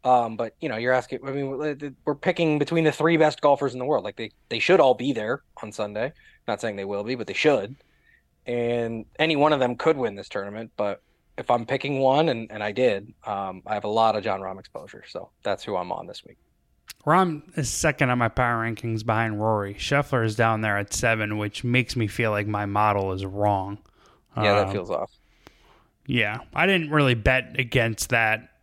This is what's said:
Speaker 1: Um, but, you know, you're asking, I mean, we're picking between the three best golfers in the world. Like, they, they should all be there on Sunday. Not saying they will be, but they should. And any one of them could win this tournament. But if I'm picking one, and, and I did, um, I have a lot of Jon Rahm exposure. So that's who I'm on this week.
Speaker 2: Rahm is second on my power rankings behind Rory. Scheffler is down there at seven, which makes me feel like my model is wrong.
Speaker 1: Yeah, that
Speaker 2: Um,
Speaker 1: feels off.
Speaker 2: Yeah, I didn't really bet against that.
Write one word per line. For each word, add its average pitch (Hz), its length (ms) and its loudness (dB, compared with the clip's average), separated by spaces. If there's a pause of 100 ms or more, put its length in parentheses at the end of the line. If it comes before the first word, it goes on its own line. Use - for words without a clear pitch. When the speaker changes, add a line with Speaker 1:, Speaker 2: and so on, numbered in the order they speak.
Speaker 1:
Um, 120 320 4
but, 113 240 -4
you 160 80 -4
know, 110 80 -4
you're 120 160 2
asking, 127 320 0
I 135 60 -8
mean, 139 640 -6 (100)
we're 147 120 -2
picking 165 420 0
between 160 240 0
the 156 80 4
three 165 260 2
best 156 240 4
golfers 143 320 4
in 127 60 -10
the 123 60 -6
world. 131 180 0
Like, 101 140 -10
they, - 160 -8 (160)
they 117 100 -4
should 175 220 6
all 131 140 6
be 131 180 -2
there 113 300 -4 (200)
on 107 80 -10
Sunday. 107 420 -6 (360)
Not 107 120 -6
saying 110 140 -4
they 98 100 -8
will 101 200 -6
be, 120 100 -4
but 117 140 -8
they 101 60 -8
should. 113 420 2 (680)
And 120 600 -2 (160)
any 160 160 2
one 151 160 4
of 139 80 2
them 123 160 0
could 160 200 2
win 113 200 -4
this 98 120 -14
tournament. 104 480 -8
But 101 260 -4 (360)
if - 140 0
I'm 117 140 2
picking 139 340 -2
one, 139 300 4
and, 113 200 -6
and 107 140 -6
I 104 80 -2
did, 104 420 0 (100)
um, 98 400 -6
I 107 100 -4
have 104 100 -4
a 104 40 -4
lot 110 280 4
of 101 80 -4
Jon 98 160 -4
Rahm 95 180 -10
exposure. - 500 -18
So - 220 -12 (140)
that's 98 180 -4
who 104 140 -6
I'm 90 160 -4
on 85 160 -10
this - 160 -18
week. - 140 -20 (680)
Speaker 2:
Rahm 165 500 2
is 139 120 -2
second 147 420 0
on 123 80 2
my 120 100 2
power 120 360 0
rankings 113 420 -4
behind 110 340 0
Rory. 104 340 0
Scheffler 139 500 0
is 107 100 0
down 113 280 2
there 104 160 0
at 101 140 -6
seven, 107 460 0
which 107 240 -4
makes 123 320 2
me 113 140 0
feel 110 240 0
like 104 160 -2
my 104 180 -2
model 101 460 2
is 95 120 -6
wrong. 101 540 0 (580)
Speaker 1:
Yeah, 104 180 2
that 101 120 2
Speaker 2:
Um, 98 60 -6
Speaker 1:
feels 95 180 -6
off. - 220 -4 (920)
Speaker 2:
Yeah, 113 340 0 (120)
I 160 140 2
didn't 175 240 2
really 143 240 4
bet 127 420 0
against 117 520 0
that. 113 400 2 (140)